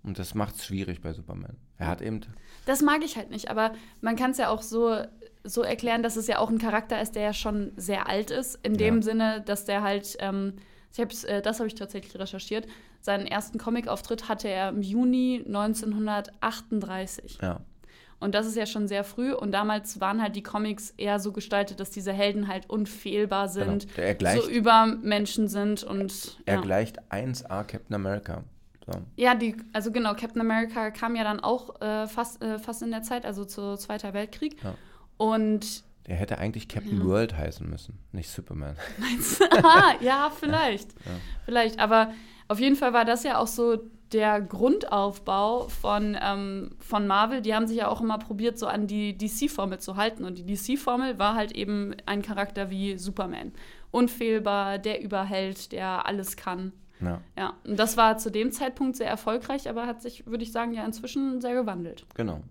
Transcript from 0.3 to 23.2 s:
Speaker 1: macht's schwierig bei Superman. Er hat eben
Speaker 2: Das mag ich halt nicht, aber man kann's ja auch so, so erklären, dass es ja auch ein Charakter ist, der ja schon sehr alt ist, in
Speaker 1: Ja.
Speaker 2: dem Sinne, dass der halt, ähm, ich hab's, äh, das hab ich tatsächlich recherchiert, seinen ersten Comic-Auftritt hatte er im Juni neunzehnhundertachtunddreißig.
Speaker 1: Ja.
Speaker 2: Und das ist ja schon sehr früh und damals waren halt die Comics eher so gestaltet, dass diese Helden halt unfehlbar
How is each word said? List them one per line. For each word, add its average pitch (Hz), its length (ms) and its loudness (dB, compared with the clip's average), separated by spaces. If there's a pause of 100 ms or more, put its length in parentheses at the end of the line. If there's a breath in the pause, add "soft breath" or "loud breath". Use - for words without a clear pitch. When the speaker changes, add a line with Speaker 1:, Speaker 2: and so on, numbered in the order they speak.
Speaker 1:
macht's 104 320 -4
schwierig 95 360 -6
bei 82 100 -8
Superman. 92 440 -12 (220)
Er - 80 -4
hat 85 160 -2
eben 110 180 -4 (460 loud breath)
Speaker 2:
Das 269 160 2
mag 294 220 4
ich - 120 -8
halt 220 140 -10
nicht, 208 200 -10
aber 220 220 0 (280 loud breath)
man 226 160 0
kann's 254 220 0
ja 254 120 0
auch 220 120 0
so, 226 340 2 (480)
so 220 180 0
erklären, 233 400 0
dass 226 140 0
es 220 100 -2
ja 226 120 2
auch 220 120 2
ein 226 80 4
Charakter 220 420 0
ist, 220 140 -4
der 208 80 -2
ja 208 100 0
schon 208 440 -2
sehr 190 320 -2
alt 208 220 -2
ist, 247 320 -4
in 214 100 0
Speaker 1:
Ja. 214 60 2
Speaker 2:
dem 220 240 6
Sinne, 220 380 2
dass 202 240 -2
der 202 180 0
halt, 202 380 -2
ähm, 196 340 -2 (380 loud breath)
ich - 80 -8
hab's, 226 240 -4
äh, 202 180 0
das 220 160 0
hab 233 80 0
ich 214 80 -6
tatsächlich 202 440 -10
recherchiert, 190 480 -6 (340 loud breath)
seinen 202 260 0
ersten 214 320 -4
Comic-Auftritt 233 680 -2
hatte 214 200 -2
er 190 220 0
im 208 120 -2
Juni 247 600 2 (880)
neunzehnhundertachtunddreißig. 190 1120 -4
Speaker 1:
Ja. 90 180 -2 (600 soft breath)
Speaker 2:
Und 196 140 0
das 214 120 2
ist 220 100 -4
ja 226 100 0
schon 214 220 -2
sehr 202 160 -2
früh - 280 -2
und 202 200 -2
damals 208 480 -2
waren 202 220 0
halt 208 140 -2
die 202 60 -6
Comics 214 540 -4
eher 208 220 0
so 202 140 -4
gestaltet, 202 480 -2
dass 196 100 -6
diese 196 220 -6
Helden 202 360 2
halt 190 220 -8
unfehlbar 202 800 0